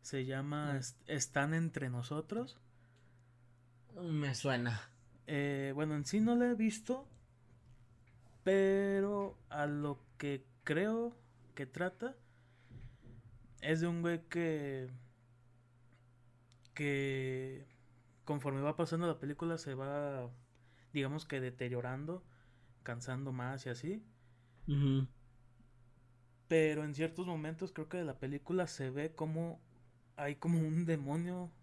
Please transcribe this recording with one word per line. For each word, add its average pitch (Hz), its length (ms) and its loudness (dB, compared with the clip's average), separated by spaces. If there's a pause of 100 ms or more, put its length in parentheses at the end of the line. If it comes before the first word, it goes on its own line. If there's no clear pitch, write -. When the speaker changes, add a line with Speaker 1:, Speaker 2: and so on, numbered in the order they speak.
Speaker 1:
Se 135 240 -4
llama 143 480 -2
Speaker 2:
No. 135 60 0
Speaker 1:
Est-, - 180 -8 (100)
Están 147 460 0
entre 160 360 0
nosotros. 151 680 -4 (1400)
Speaker 2:
Me 151 320 0
suena. 120 480 0 (460)
Speaker 1:
Eh, 143 480 0
bueno, 151 200 0
en 147 100 0
sí 208 160 2
no 233 140 6
la 240 140 6
he 240 60 2
visto, 220 520 0 (1400)
pero 196 960 4 (120)
a 147 180 0
lo 147 360 -2 (140)
que 139 260 -4 (200)
creo 220 520 0 (380)
que 139 140 -6
trata 185 480 -4 (1500)
es 160 200 2
de 170 60 2
un 170 140 0
güey 170 260 2
que, 143 640 -2 (1800)
que 135 960 -2 (580)
conforme 139 360 0
va 147 140 2
pasando 165 320 2
la 160 120 0
película 165 380 -2
se 147 180 -6
va, 139 540 -2 (640)
digamos 143 320 0
que 139 140 -2
deteriorando, 127 840 -4 (600)
cansando 127 480 -4
más 127 340 -4
y 135 40 -4
así. 165 340 -4 (640)
Speaker 2:
Ujú. 135 400 4 (1400)
Speaker 1:
Pero 156 360 6
en 151 120 -2
ciertos 165 320 -2
momentos 165 460 -4
creo 156 160 -8
que 180 80 -6
de 175 80 -2
la 143 140 -4
película 151 480 -2
se 135 220 -4
ve 147 240 -4
como 165 480 -2 (540)
hay 143 200 -2
como 170 240 4
un 160 260 4
demonio 165 640 0 (140)